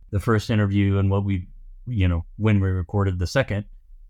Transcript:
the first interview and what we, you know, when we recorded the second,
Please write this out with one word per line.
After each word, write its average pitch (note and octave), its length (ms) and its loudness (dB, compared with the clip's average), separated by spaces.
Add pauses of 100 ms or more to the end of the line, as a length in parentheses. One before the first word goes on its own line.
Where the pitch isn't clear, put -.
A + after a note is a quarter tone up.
(120)
the G2+ 80 0
first A2 320 0
interview G2+ 480 2
and F#2+ 100 2
what G2 160 2
we, F#2+ 220 -2 (380)
you G2+ 220 2
know, E2+ 160 0 (140)
when G#2 240 4
we F#2+ 80 2
recorded F#2 500 0
the F2 80 -2
second, G#2 380 -2 (440)